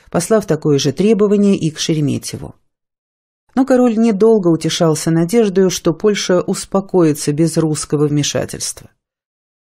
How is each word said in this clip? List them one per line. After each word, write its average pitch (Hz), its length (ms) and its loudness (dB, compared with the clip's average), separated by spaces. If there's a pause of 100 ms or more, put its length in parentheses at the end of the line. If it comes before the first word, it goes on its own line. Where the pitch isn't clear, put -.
(120)
послав 208 340 0
такое 151 320 0
же 135 140 -2
требование 202 640 2
и 160 160 -2
к - 80 -16
Шереметьеву. 143 760 -4 (1000)
Но 262 100 2
король 247 320 2
недолго 220 520 2
утешался 160 600 0
надеждою, 185 600 2
что 175 240 -2
Польша 196 480 0
успокоится 185 880 -2
без 160 240 0
русского 151 540 -2
вмешательства. - 800 -4 (720)